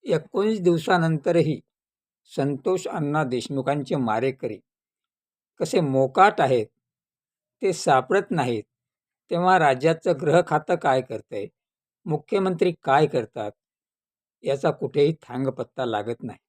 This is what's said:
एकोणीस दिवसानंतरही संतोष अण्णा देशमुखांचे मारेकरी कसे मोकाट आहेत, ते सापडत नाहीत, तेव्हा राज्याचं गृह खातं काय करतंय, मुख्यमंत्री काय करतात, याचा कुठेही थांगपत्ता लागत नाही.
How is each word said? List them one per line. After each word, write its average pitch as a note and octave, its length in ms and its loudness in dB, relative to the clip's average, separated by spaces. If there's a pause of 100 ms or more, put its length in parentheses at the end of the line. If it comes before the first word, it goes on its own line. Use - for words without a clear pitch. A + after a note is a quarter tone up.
एकोणीस G3+ 560 -2
दिवसानंतरही E3 1000 2 (720)
संतोष D3 560 -2
अण्णा D3+ 360 -2
देशमुखांचे C3+ 720 -4
मारेकरी A#2 640 -4 (1000)
कसे F3+ 200 0
मोकाट C3+ 600 4
आहेत, C3 260 2 (960)
ते F#3+ 100 0
सापडत D#3 580 0
नाहीत, B2 320 -2 (680)
तेव्हा F3+ 280 2
राज्याचं D#3+ 600 2
गृह D#3 260 4
खातं D#3 300 -2
काय C3+ 240 0
करतंय, A2 460 -10 (600)
मुख्यमंत्री F3+ 680 -2 (100)
काय C#3+ 240 4
करतात, A2 460 -6 (920)
याचा C#3 260 0
कुठेही D3 520 0
थांगपत्ता C3 640 -6
लागत A2+ 380 -6
नाही. A#2 160 -14 (100)